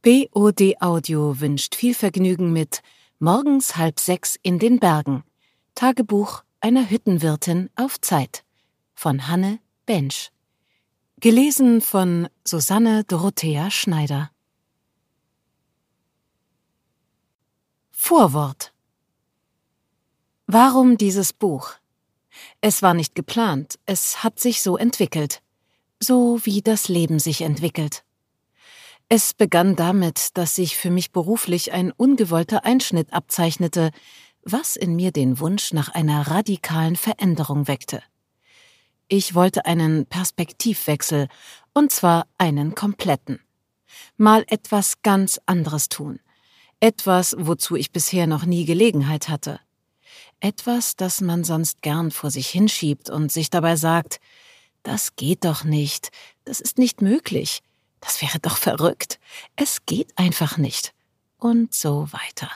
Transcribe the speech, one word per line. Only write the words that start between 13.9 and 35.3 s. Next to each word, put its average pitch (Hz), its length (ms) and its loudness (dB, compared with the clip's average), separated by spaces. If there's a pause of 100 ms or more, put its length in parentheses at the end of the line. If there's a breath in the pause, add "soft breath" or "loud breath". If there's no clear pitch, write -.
Vorwort. 151 840 0 (1700)
Warum 247 500 6
dieses 196 360 0
Buch? 156 400 -4 (880 loud breath)
Es 214 220 0
war 180 120 6
nicht 165 200 -4
geplant, 170 720 -4
es - 360 -4
hat - 160 -4
sich 240 240 -2
so 180 140 0
entwickelt. 175 680 -2 (560)
So 240 460 2
wie 202 160 0
das 220 280 0
Leben 165 300 2
sich 147 220 -2
entwickelt. 151 640 -4 (1040 soft breath)
Es - 240 2
begann 180 440 2
damit, 175 600 0
dass 170 200 -4
sich 180 200 -2
für 175 140 -4
mich 180 220 -2
beruflich 180 600 -2
ein 180 200 -2
ungewollter 214 720 2
Einschnitt 208 480 0
abzeichnete, 165 800 -2 (520 soft breath)
was 240 340 -4
in 170 180 -2
mir 180 160 0
den 131 300 0